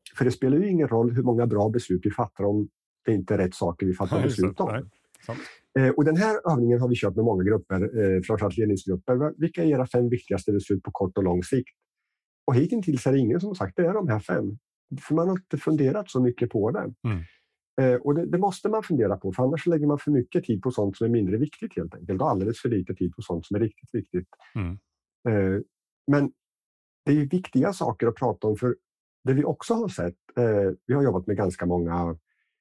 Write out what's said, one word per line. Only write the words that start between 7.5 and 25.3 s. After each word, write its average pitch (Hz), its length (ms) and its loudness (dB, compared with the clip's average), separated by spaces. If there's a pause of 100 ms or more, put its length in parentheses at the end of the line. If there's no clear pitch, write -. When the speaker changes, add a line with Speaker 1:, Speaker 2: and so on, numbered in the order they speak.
Speaker 1:
eh, 92 60 2
framförallt 98 360 -2
ledningsgrupper. 110 580 0
Va-, 151 220 0
vilka 170 260 -2
är 160 40 4
era 131 200 2
fem 123 220 2
viktigaste 107 420 -2
beslut 98 320 0
på - 80 -8
kort - 260 -4
och 101 60 0
lång 90 200 2
sikt? 131 260 -2 (800)
Och 131 80 2
hittills 165 520 0
är 131 40 4
det 139 80 4
ingen 123 200 2
som 190 100 -4
har 202 60 -6
sagt, 92 220 -6
"Det 180 80 2
är 175 80 0
de 208 140 -2
här 110 120 0
fem." 104 380 -4 (440)
För - 140 -2
man 170 140 2
har 190 60 0
inte 185 220 -6
funderat 156 520 0
så 127 120 0
mycket 123 280 0
på 110 220 0
det. - 220 -6 (100)
Speaker 2:
Mm. 107 160 -2 (600)
Speaker 1:
Eh, 127 200 4
och 143 140 0
det, 170 100 -2
det 147 120 -2
måste 196 320 -2
man 214 140 0
fundera 107 340 0
på, 95 140 -6
för 127 120 -2
annars 143 240 -2
lägger 156 200 2
man 147 120 2
för - 120 -2
mycket 139 340 0
tid 101 160 -2
på 131 100 -2
sånt 104 260 -2
som 113 80 0
är 113 60 2
mindre 107 260 2
viktigt 156 380 -6
helt 80 200 -6
enkelt, 92 260 -4
och 151 80 2
alldeles 104 320 -2
för 127 80 -2
lite 92 260 -2
tid 90 200 -4
på - 60 -14
sånt 82 240 -8
som 101 100 -6
är 104 40 0
riktigt - 340 -4
viktigt. 90 340 -6 (280)
Speaker 2:
Mm. 87 160 -4 (580)
Speaker 1:
Eh, 98 320 0 (500)